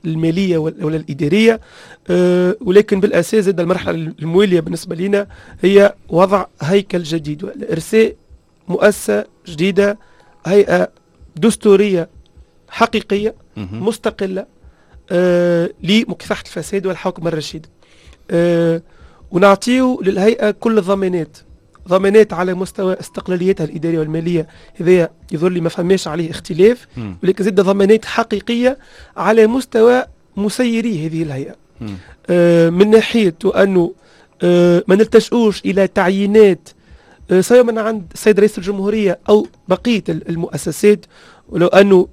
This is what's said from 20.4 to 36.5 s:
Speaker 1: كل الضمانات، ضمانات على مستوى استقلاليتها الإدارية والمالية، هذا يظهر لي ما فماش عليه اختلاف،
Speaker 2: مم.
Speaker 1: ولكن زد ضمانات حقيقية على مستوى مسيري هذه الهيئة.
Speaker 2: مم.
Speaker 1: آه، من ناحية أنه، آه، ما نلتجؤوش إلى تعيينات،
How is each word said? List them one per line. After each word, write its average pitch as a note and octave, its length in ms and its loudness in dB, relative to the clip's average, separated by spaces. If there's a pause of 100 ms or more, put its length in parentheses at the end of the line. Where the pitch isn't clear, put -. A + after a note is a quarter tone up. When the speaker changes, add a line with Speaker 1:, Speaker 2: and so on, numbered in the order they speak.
Speaker 1:
كل A3 260 -2
الضمانات، F#3 600 -4 (500)
ضمانات G3 460 2
على F3+ 200 -4
مستوى F#3 460 -6
استقلاليتها F3+ 640 -4
الإدارية E3 360 -4
والمالية، D#3+ 480 -4 (340)
هذا F3 280 2 (220)
يظهر E3+ 180 -2
لي F3+ 120 -4
ما E3 80 -2
فماش F#3 380 -2
عليه D#3+ 240 -6
اختلاف، G3+ 560 0 (100)
Speaker 2:
مم. G2+ 260 -10
Speaker 1:
ولكن F#3+ 200 -2
زد G3 180 0
ضمانات G3+ 440 2
حقيقية A#3 720 -4 (400)
على G#3+ 300 2
مستوى B3 560 2 (340)
مسيري G#3+ 680 -2
هذه D#3+ 160 -6
الهيئة. C#3 320 -10 (260)
Speaker 2:
مم. G#2 160 -10 (320)
Speaker 1:
آه، E3+ 400 4
من F#3 200 4
ناحية G#3+ 460 2 (200)
أنه، F#3 380 2 (500)
آه، F3 440 4
ما F#3 80 4
نلتجؤوش A3 680 2
إلى F#3+ 220 0
تعيينات، G3 840 2 (640)